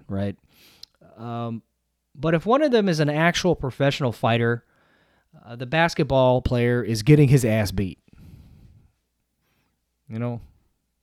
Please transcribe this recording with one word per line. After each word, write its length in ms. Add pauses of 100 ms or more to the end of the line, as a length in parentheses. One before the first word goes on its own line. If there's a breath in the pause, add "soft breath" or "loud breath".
right? 280 (800 loud breath)
Um, 440 (540)
but 180
if 140
one 160
of 80
them 180
is 100
an 120
actual 440
professional 560
fighter, 540 (800)
uh, 100
the 120
basketball 720
player 420
is 200
getting 260
his 160
ass 240
beat. 300 (2000 soft breath)
You 80
know, 240 (600)